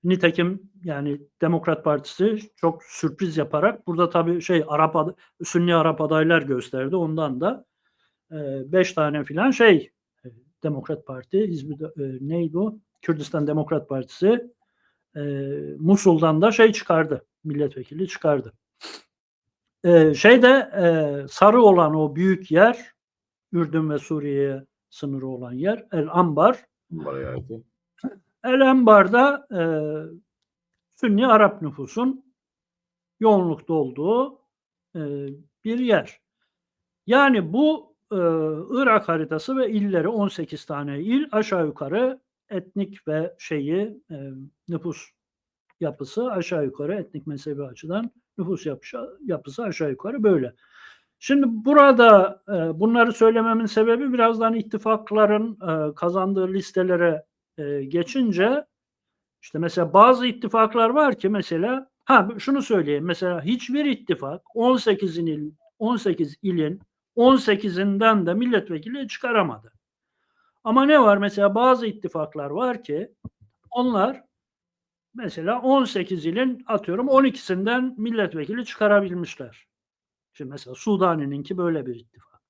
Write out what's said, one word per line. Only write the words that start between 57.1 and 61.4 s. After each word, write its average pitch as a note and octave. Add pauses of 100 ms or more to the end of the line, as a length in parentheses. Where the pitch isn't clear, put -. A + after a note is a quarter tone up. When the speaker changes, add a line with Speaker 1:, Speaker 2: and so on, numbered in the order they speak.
Speaker 1:
e, C#3+
geçince G#3 (800)
işte -
mesela E3+
bazı A#3+
ittifaklar A3+
var C#4
ki F#3+
mesela, G#3 (140)